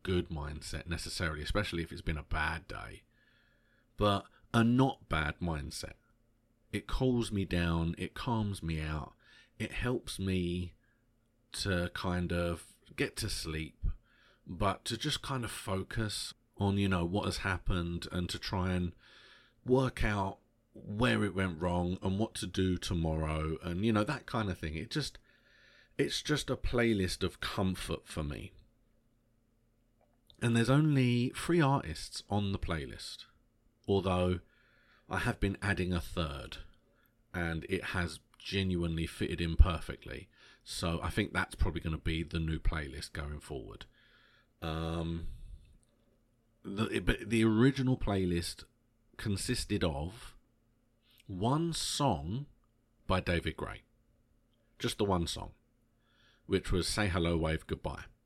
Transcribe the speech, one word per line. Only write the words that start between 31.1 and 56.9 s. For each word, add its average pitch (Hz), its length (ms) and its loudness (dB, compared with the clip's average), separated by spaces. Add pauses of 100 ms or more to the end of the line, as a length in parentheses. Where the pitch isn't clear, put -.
three 175 240 2
artists - 680 0
on 101 240 2
the 92 60 -2
playlist, - 640 -6 (640)
although 92 520 2 (720)
I 92 100 -2
have 120 200 0
been 98 220 0
adding 92 320 0
a 85 80 2
third, 71 560 -6 (760)
and 82 360 -2
it 95 160 -2
has 85 340 -2 (200)
genuinely 85 680 0
fitted - 340 -4
in 82 160 0
perfectly. - 720 2 (360)
So 82 380 -2
I - 80 -2
think 104 220 0
that's - 240 -2
probably 82 260 0
gonna 78 160 -2
be 80 260 -2
the 82 160 -4
new 80 200 0
playlist 71 540 -2
going 73 260 -6
forward. 53 460 -10 (760)
Um, 82 680 -2 (1400)
the, 101 220 -2
it, 107 200 -2
but - 240 0
the 113 140 4
original 127 540 6
playlist 90 680 0 (540)
consisted 104 640 -2
of 80 520 -4 (920)
one 135 460 0
song 110 720 0 (600)
by 92 120 4
David 85 380 0
Gray. - 240 -8 (960)
Just - 220 -2
the 110 60 2
one 90 200 4
song, - 260 -6 (920)
which - 260 0
was 87 160 2
Say 104 200 2